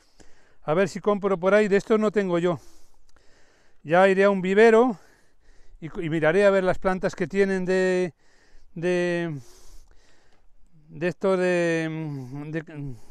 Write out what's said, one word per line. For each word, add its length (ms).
a 100
ver 160
si 100
compro 400
por 140
ahí, 160
de 80
esto 200
no 140
tengo 260
yo. 220
Ya 260
iré 160
a 40
un 120
vivero 580
y, 60
y 240
miraré 360
a 40
ver 160
las 140
plantas 360
que 120
tienen 360
de, 500
de, 640
de 180
esto 300
de, 500
de, 480